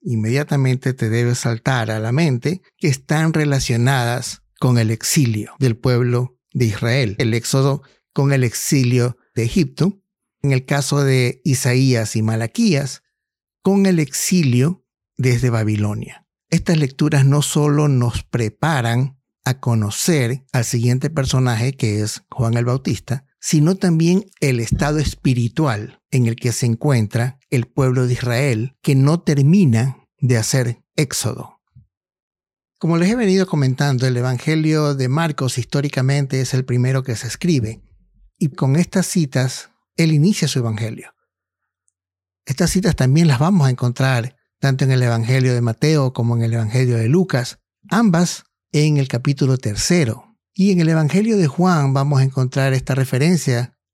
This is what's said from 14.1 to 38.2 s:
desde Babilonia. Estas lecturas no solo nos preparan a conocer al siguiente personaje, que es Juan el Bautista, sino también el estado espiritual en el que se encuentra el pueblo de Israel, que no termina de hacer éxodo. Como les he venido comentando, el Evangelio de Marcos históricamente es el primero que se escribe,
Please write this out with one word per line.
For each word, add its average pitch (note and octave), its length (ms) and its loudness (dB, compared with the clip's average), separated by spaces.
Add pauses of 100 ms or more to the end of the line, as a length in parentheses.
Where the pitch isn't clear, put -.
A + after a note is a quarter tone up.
desde B2 340 0
Babilonia. G#2+ 760 -4 (220)
Estas E3+ 280 0
lecturas C#3+ 480 0
no C#3+ 160 4
solo D3 460 0
nos B2 360 0
preparan B2 960 -2 (240)
a B2+ 160 -2
conocer A#2+ 920 -2
al A#2+ 140 0
siguiente B2 440 0
personaje, C3 640 0
que G#2+ 280 -2
es - 280 -8
Juan A2+ 280 -2
el A#2 80 0
Bautista, B2+ 600 -4 (140)
sino D#3+ 360 2
también F3 500 2 (140)
el C3 200 0
estado D3 400 -2
espiritual A#2+ 1040 -2 (100)
en B2 160 2
el A2+ 80 -2
que A#2 160 -4
se A#2+ 160 -2
encuentra A#2 720 -2 (100)
el A#2+ 160 0
pueblo C3 400 0
de B2 80 0
Israel, B2 720 -2
que D3 100 0
no C#3+ 280 2
termina C#3 880 2 (120)
de B2 180 2
hacer A#2+ 460 -2 (120)
éxodo. - 640 -6 (1160)
Como E3 200 0
les F3+ 120 2
he A#3 60 0
venido F#3+ 320 2
comentando, C3+ 580 0
el B2+ 100 0
Evangelio D3+ 800 0
de C3 160 -2
Marcos D3 480 -2
históricamente C3+ 800 -2
es - 140 -4
el B2+ 120 -2
primero B2+ 380 0
que B2 120 -6
se A#2 120 -10
escribe, A#2 540 -2 (560)